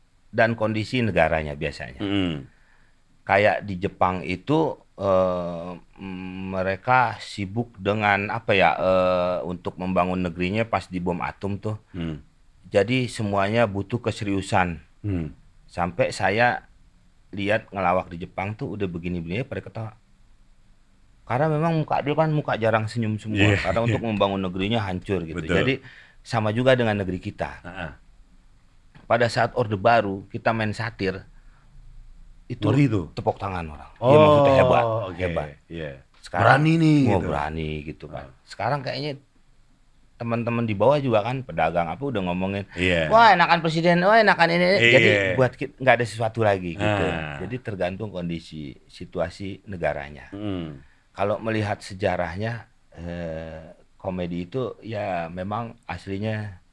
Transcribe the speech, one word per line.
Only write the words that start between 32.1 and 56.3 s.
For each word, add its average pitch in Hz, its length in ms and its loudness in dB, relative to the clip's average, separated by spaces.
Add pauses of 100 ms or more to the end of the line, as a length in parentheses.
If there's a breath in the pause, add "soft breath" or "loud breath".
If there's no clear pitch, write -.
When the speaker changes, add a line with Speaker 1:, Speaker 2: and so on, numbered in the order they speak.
Speaker 1:
itu - 160 -10
Speaker 2:
Ngeri 123 260 4
tuh. 104 260 0
Speaker 1:
tepuk 107 220 -2
tangan 92 300 -6
orang. 73 320 -14
Speaker 2:
Oh, 117 120 0
Speaker 1:
Iya, 143 100 10
maksudnya 147 380 8
hebat, 127 280 6
Speaker 2:
oke. 110 320 -4
Speaker 1:
hebat. 85 300 -2 (180)
Speaker 2:
Iya. 80 260 -10 (280)
Speaker 1:
Sekarang, 90 240 -2
Speaker 2:
"Berani 139 320 6
nih," 156 260 6
Speaker 1:
wah, 123 120 4
Speaker 2:
gitu. 92 120 2
Speaker 1:
berani 78 440 -4 (140)
gitu 76 240 -12
kan. 69 180 -12
Speaker 2:
Ah. 67 180 -20
Speaker 1:
Sekarang 127 380 -4
kayaknya 131 300 -6 (1040)
teman-teman 117 480 -2
di 110 100 -2
bawah 110 240 4
juga 127 240 2
kan, 123 200 -4
pedagang 82 460 0
apa 82 140 -6
udah 135 200 -4
ngomongin, 92 420 -2 (100)
Speaker 2:
Iya. 87 340 2
Speaker 1:
"Wah, 220 240 8
enakan 170 280 4
presiden, 165 420 2
wah, 202 160 4
enakan 175 320 4
ini." 175 180 2 (100)
Speaker 2:
Iya. 117 160 6
Speaker 1:
Jadi 113 160 8 (240)
buat 123 200 2
kit-, - 240 -10
nggak 127 180 6
ada 120 100 0
sesuatu 110 360 -4
lagi 98 320 2
gitu. 101 320 0
Speaker 2:
Ah. 78 340 -6
Speaker 1:
Jadi 95 180 -8
tergantung 95 520 -6
kondisi 82 640 -8 (100)
situasi 92 800 -8
negaranya. 73 640 -6
Speaker 2:
Hmm. 92 540 -8 (280 soft breath)
Speaker 1:
Kalau 104 260 -2
melihat 107 400 -2
sejarahnya, 95 880 -4 (260)
eh, 80 800 -10 (260)
komedi 90 500 -6
itu 123 340 -6
ya 98 480 -6
memang 101 580 -8
aslinya 98 720 -6 (160)